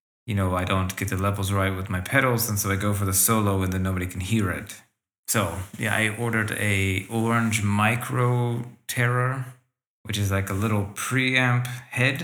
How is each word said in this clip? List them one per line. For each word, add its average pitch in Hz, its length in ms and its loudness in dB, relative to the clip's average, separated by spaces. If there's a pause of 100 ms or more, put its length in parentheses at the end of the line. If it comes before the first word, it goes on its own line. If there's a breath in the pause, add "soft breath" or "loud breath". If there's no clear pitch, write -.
(260)
you 107 80 -4
know, 92 200 2
I 90 100 0
don't 95 320 0
get 101 120 -4
the 95 80 -2
levels 98 360 0
right 95 220 2
with 92 140 -6
my 95 140 -2
pedals, 127 480 2
and 101 80 0
so 98 120 -2
I 98 60 2
go 104 160 0
for 98 140 0
the 92 80 0
solo, 101 480 2
and 92 100 0
then 92 100 0
nobody 92 240 0
can 92 140 -6
hear 95 300 0
it. - 320 -8 (440)
So, 90 280 0 (240)
yeah, 107 180 -2
I 107 220 2
ordered 113 340 0
a 98 560 0
orange 113 540 2
Micro 120 1000 2 (240)
Terror, 127 680 0 (480)
which 104 160 -4
is, 98 120 0
like, 98 200 0
a 95 40 -2
little 101 400 0
preamp 127 720 2
head - 580 -2